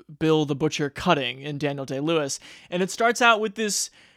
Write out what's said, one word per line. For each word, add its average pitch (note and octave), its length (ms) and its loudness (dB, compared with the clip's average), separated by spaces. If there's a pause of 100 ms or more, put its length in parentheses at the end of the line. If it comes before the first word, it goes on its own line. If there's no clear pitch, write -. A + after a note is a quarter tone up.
(200)
Bill D#3 260 4
the C#3+ 100 -2
Butcher D3 340 -2
Cutting C3+ 560 -2
and D3 140 -8
Daniel C#3 260 -4
Day-Lewis. C#3+ 540 -2 (300)
And F3+ 140 -2
it F#3 80 -2
starts A#3 300 2
out A#3 180 6
with G#3+ 160 -4
this, G#3+ 340 -2 (280)